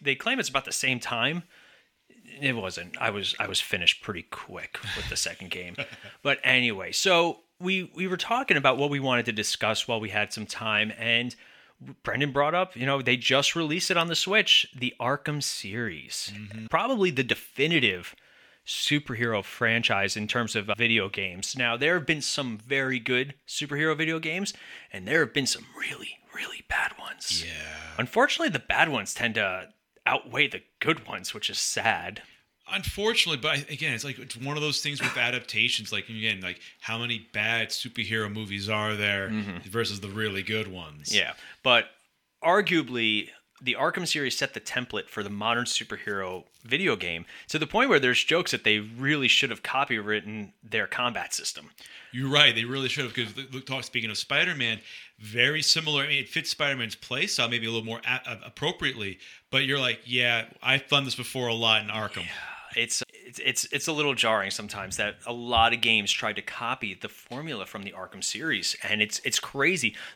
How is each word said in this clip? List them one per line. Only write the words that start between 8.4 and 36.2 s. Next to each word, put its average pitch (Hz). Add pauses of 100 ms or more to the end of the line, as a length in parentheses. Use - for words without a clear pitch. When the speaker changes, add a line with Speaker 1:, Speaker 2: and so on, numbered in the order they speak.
Speaker 1:
about 135
what 143
we 143
wanted 123
to 117
discuss 107
while 113
we 107
had 104
some 107
time, 107
and 117 (680)
Brendan 131
brought 143
up, 180
you 127
know, 139
they 127
just 131
released 165
it 175
on 170
the 165
Switch, -
the 123
Arkham 143
series. 98
Speaker 2:
Mm-hmm. 107
Speaker 1:
Probably 196
the 135
definitive 120 (520)
superhero 120
franchise 113
in 107
terms 113
of, 104
uh, 101
video 113
games. 95
Now, 120
there 151
have 156
been 151
some 123
very 131
good 127 (120)
superhero 147
video 160
games, 165 (400)
and 95
there 156
have 143
been 135
some - (120)
really, - (160)
really -
bad -
ones. -
Speaker 2:
Yeah. - (460)
Speaker 1:
Unfortunately, 262
the 143
bad 151
ones 110
tend 113
to 92 (360)
outweigh 135
the - (180)
good 156
ones, 95
which -
is -
sad. 101 (500)
Speaker 2:
Unfortunately, 196
but 151
I, 147
again, 147
it's 113
like, 131
it's -
one 139
of 147
those 147
things 143
with -
adaptations. 120
Like, 101
again, 110